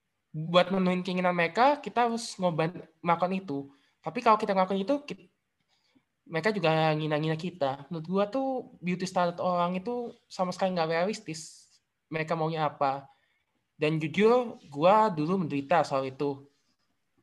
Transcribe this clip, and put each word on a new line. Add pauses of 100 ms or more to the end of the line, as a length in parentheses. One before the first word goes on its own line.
(320)
buat
menuhin
keinginan
mereka,
kita
harus
ngoban-, (160)
melakukan
itu. (320)
Tapi
kalau
kita
ngelakuin
itu, (140)
ki-, (960)
mereka
juga
ngina-ngina
kita.
Menurut
gua
tuh,
beauty
standard
orang
itu (160)
sama
sekali
nggak
realistis. (480)
Mereka
maunya
apa. (680)
Dan
jujur, (100)
gua
dulu
menderita
soal
itu. (800)